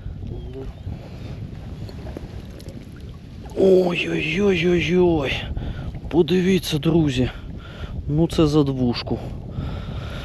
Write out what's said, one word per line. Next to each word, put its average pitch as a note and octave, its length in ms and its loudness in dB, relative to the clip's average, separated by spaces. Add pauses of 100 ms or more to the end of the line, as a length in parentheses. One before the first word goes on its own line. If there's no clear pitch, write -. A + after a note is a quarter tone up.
(3500)
Ой-ой-ой-ой-ой! E3+ 1800 4 (760)
Подивіться, F3 680 4
друзі. C#3+ 540 4 (760)
Ну D#3 200 4
це E3 200 4
за D3 160 6
двушку. B2+ 560 0 (1040)